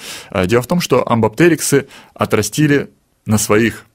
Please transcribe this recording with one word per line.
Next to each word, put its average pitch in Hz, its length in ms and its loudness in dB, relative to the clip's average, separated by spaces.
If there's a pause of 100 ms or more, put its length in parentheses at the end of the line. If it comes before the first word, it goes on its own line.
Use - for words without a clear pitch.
(300)
А, 95 160 -2
дело 113 160 2
в 123 60 -8
том, 180 140 -2
что - 280 0
амбоптериксы 127 760 0 (260)
отрастили 139 760 0 (360)
на 107 120 0
своих 107 580 0